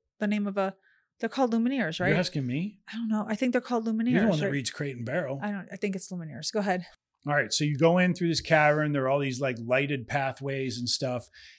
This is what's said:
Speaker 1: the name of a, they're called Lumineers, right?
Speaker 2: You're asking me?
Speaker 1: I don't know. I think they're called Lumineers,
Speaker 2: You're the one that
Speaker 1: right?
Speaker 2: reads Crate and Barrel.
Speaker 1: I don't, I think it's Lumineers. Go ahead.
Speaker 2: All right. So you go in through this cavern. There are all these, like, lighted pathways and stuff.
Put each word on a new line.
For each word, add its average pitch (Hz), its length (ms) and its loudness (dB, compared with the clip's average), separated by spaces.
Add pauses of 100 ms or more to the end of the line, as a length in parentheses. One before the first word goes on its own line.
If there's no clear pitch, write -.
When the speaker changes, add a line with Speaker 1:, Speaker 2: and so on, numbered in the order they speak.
(180)
Speaker 1:
the 214 80 -2
name 208 200 0
of 196 100 -4
a, 196 180 0 (460)
they're 226 80 0
called 247 240 0
Lumineers, 233 480 0
right? 180 80 2
Speaker 2:
You're 202 80 4
asking 156 300 -2
me? 160 320 -4 (140)
Speaker 1:
I 214 40 -8
don't 226 120 -4
know. 214 200 0
I 220 80 -2
think 247 160 0
they're 247 80 2
called 233 260 -2
Lumineers, 226 260 0
Speaker 2:
You're - 100 4
the 226 60 4
one 160 120 4
that 196 60 0
Speaker 1:
right? 165 60 -2
Speaker 2:
reads 135 180 -2
Crate 139 260 -6
and 120 100 -8
Barrel. 143 360 -2
Speaker 1:
I 208 100 -4
don't, 190 180 -8
I 190 60 -12
think 196 180 -4
it's - 160 -6
Lumineers. 156 420 -8
Go 220 80 -2
ahead. 185 260 0 (400)
Speaker 2:
All 147 80 2
right. 127 180 0
So 151 120 0
you 147 120 0
go 165 220 6
in 180 160 4
through 170 140 0
this 160 120 0
cavern. 151 520 4
There 135 120 2
are 131 60 2
all 143 80 2
these, 135 220 -2
like, 131 220 -2
lighted 131 460 0
pathways 135 720 -2
and 120 100 -6
stuff. 123 400 -2 (300)